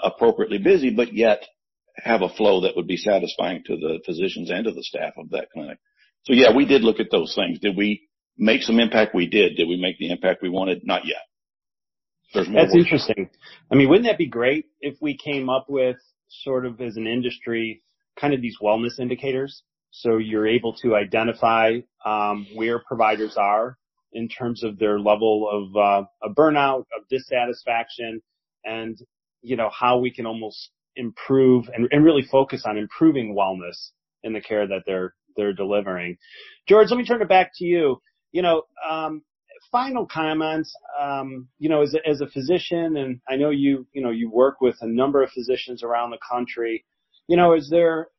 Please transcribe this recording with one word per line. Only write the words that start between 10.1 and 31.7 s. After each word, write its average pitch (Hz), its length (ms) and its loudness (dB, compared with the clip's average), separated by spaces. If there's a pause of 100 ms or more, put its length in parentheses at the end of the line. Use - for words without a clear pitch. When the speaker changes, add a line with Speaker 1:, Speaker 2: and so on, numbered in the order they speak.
Speaker 1:
impact 90 320 -2
we 90 60 -4
wanted? 92 360 -4
Not 90 200 -2
yet. - 160 -8 (1120)
There's 95 140 0
more 113 140 4
Speaker 2:
That's 165 120 4
Speaker 1:
work. 175 100 8
Speaker 2:
interesting. 110 460 -2 (420)
I - 40 6
mean, 135 140 6
wouldn't 220 180 6
that 214 100 2
be 160 100 -2
great 127 380 -2 (140)
if 143 220 -8
we 143 160 -4
came 139 320 -6
up 131 200 -2
with 127 280 -2 (320)
sort 127 360 -6
of 120 160 -10
as 113 160 -10
an 113 100 -6
industry, 117 760 -6 (380)
kind 143 140 -2
of 127 80 -2
these 117 200 -8
wellness 113 380 0
indicators? 131 640 -6 (320)
So 113 220 0
you're 110 300 -2
able 113 300 0
to 113 180 0
identify, 113 840 2 (220)
um, 104 520 -2
where 117 240 -4
providers 107 580 -2
are 107 400 0 (340)
in 113 160 -8
terms 120 360 -8
of 104 160 -8
their 104 200 2
level 107 480 2
of, 101 300 -6
uh, 101 300 2 (160)
of 104 120 -10
burnout, 143 500 2 (120)
of 110 140 -20
dissatisfaction, 120 1080 -4 (460)
and, 113 320 -10 (460)
you 120 120 -6
know, 113 140 -2
how 123 300 0
we 123 120 -2
can 117 140 -10
almost 113 460 -12 (240)
improve 127 760 2